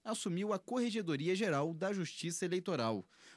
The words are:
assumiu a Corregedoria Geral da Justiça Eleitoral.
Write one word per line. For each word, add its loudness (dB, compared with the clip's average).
assumiu 0
a 2
Corregedoria 0
Geral 2
da -2
Justiça -2
Eleitoral. 0